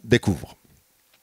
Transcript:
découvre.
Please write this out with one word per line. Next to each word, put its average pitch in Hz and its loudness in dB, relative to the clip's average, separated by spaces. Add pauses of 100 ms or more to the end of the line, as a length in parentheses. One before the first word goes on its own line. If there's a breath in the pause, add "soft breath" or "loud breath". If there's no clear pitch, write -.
découvre. 107 0 (680)